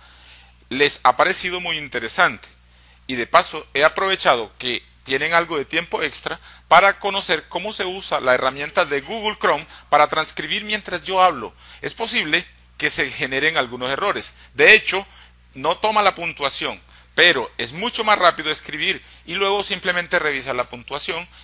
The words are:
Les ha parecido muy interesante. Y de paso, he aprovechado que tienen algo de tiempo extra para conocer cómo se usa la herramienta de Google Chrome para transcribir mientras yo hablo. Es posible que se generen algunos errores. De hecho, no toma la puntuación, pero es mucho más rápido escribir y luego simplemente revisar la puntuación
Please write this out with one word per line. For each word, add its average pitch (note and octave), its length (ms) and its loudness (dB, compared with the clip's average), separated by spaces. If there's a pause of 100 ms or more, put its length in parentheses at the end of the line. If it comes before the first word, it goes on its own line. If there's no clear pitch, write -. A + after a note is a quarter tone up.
(720)
Les C#3+ 320 0
ha B2+ 120 6
parecido F3+ 460 0
muy E3+ 160 -6
interesante. B2+ 720 -2 (580)
Y C3 100 -4
de A#2 100 -2
paso, D#3+ 480 2
he C#3 100 4
aprovechado D#3+ 760 2
que A#2+ 240 -4 (220)
tienen D3 300 -2
algo E3 240 0
de C3+ 80 -4
tiempo E3+ 360 -4
extra D3+ 380 -6 (280)
para F#3+ 300 6
conocer F#3+ 500 -2
cómo F#3+ 260 -8
se G3 100 -6
usa F#3 360 -4
la B2+ 120 2
herramienta C#3 540 0
de C#3+ 160 -2
Google G#3 360 -6
Chrome E3+ 280 0 (240)
para D3+ 180 6
transcribir D#3 560 -4
mientras G3 380 -6
yo F#3 200 2
hablo. C3 320 2 (280)
Es D3 100 -6
posible G3 540 -2 (320)
que D3+ 100 0
se C#3+ 220 -2
generen C#3 480 -2
algunos B2+ 320 -4
errores. C#3 420 -2 (220)
De E3 180 8
hecho, G3 340 2 (460)
no D3 240 -4
toma G#3+ 260 2
la F#3+ 120 2
puntuación, C#3+ 680 -6 (340)
pero D3 420 4
es A#2+ 160 -6
mucho A3 320 -6
más G#3 140 4
rápido D#3+ 320 2
escribir D3+ 520 -6 (240)
y E3+ 80 -8
luego G3 280 0
simplemente F3+ 560 -2
revisar C#3 360 -4
la B2 140 -4
puntuación C#3+ 600 -8 (160)